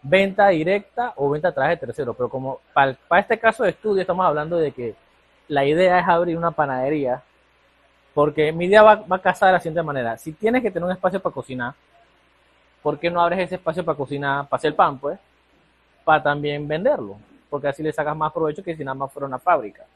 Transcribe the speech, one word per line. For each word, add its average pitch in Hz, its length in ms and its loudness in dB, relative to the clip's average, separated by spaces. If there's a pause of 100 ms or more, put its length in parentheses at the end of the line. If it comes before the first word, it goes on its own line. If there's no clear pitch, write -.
¿Venta 196 460 4
directa 196 680 0
o 139 140 0
venta 151 180 -2
a 165 40 0
través 143 260 0
de 131 80 -4
terceros? 120 300 -4
Pero 123 120 -4
como 131 320 -8 (120)
pa-, 135 240 2 (120)
pa 170 120 4
este 214 180 -2
caso 226 260 2
de 190 60 4
estudio 196 300 -2
estamos 185 260 -2
hablando 151 300 0
de 151 160 0
que 117 220 -8 (540)
la 139 160 0
idea 180 360 4
es 170 80 -2
abrir 175 280 2
una 170 140 -2
panadería, 135 720 -2 (920)
porque 151 380 2
mi 165 140 -4
idea 208 160 8
va, 214 140 10
va 185 200 -4
a 190 60 -6
casar 190 260 2
de 185 60 6
la 170 60 2
siguiente 165 220 -4
manera. 131 360 -4
Si 160 140 -14
tienes 226 300 0
que 214 80 -2
tener 175 140 -6
un 180 80 -4
espacio 185 280 -2
para 165 120 -6
cocinar, 127 420 -10 (1080)
¿por 147 160 -2
qué 170 120 -2
no 175 100 -2
abres 170 200 2
ese 180 160 -4
espacio 165 280 -4
para 160 120 -2
cocinar, 143 520 -4
para 131 100 -2
hacer 151 160 -2
pan, 151 240 2
pues? 147 200 -8 (840)
Para 156 200 4
también 147 420 -2
venderlo, 151 500 -2 (320)
porque 143 200 -6
así 143 160 -6
le 156 80 -2
sacas 151 240 -4
más 151 160 -4
provecho 156 320 -4
que 165 120 -8
si 151 80 -10
nada 135 120 -6
más 135 160 -8
fuera 139 160 -8
una 127 100 -8
fábrica. 127 460 -2 (120)